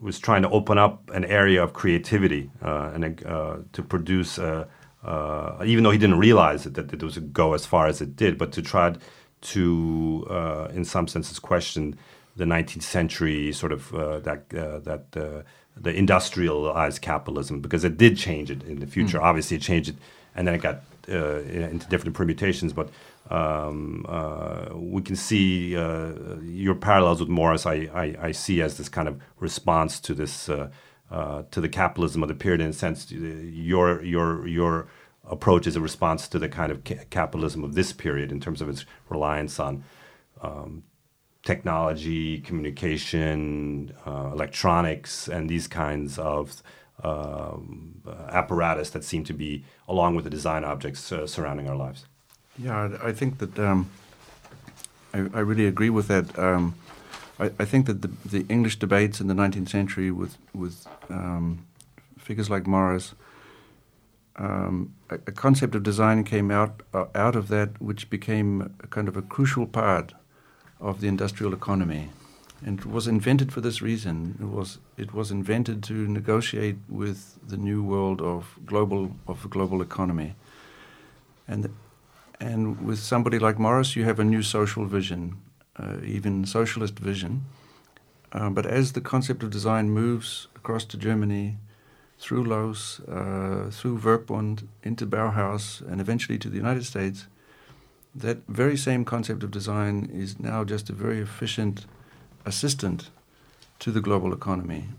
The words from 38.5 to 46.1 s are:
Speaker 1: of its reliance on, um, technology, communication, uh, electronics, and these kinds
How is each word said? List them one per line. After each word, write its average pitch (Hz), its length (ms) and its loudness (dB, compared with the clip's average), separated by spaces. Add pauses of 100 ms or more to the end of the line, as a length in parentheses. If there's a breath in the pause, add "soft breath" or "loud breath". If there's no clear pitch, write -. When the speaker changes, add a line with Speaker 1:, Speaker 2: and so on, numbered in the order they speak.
Speaker 1:
of 78 60 -4
its 71 180 -8 (240 loud breath)
reliance 76 500 -2
on, 69 240 -4 (580 loud breath)
um, 73 420 -12 (600)
technology, 80 1000 -2
communication, 76 1500 -2 (140)
uh, 69 260 -6
electronics, 78 960 0
and 80 220 -4
these 82 180 -2
kinds 73 520 -4